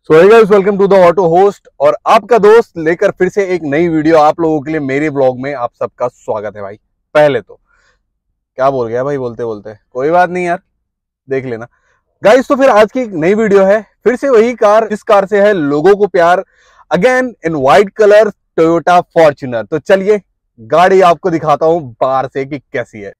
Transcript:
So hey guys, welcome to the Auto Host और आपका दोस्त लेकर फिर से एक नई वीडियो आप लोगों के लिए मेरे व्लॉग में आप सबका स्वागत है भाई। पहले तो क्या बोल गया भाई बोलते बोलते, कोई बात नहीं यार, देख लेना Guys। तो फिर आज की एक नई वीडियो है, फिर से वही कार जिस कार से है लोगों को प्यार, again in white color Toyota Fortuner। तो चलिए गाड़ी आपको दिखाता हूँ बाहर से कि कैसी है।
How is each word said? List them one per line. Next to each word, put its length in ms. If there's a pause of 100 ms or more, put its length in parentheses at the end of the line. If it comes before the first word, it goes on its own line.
So 200
hey 100
guys, 200
welcome 300
to 80
the 220
Auto 260
Host 240 (200)
और 160 (100)
आपका 320
दोस्त 400
लेकर 320
फिर 180
से 180
एक 160
नई 260
वीडियो 300
आप 220
लोगों 200
के 100
लिए 100
मेरे 280
व्लॉग 320
में 140
आप 240
सबका 300
स्वागत 480
है 60
भाई। 160 (360)
पहले 260
तो 200 (960)
क्या 140
बोल 180
गया 160
भाई 140
बोलते 260
बोलते, 300 (160)
कोई 200
बात 200
नहीं 140
यार, 160 (680)
देख 140
लेना 240 (560)
Guys। 240
तो 80
फिर 120
आज 240
की 80
एक 120
नई 220
वीडियो 300
है, 220 (180)
फिर 120
से 120
वही 260
कार 340
जिस 140
कार 240
से 140
है 120
लोगों 440
को 100
प्यार, 380 (500)
again 340 (200)
in 60
white 360 (100)
color 260 (320)
Toyota 440 (160)
Fortuner। 500
तो 100
चलिए 420 (400)
गाड़ी 400
आपको 300
दिखाता 360
हूँ 340
बाहर 260
से 180
कि 140
कैसी 420
है। 200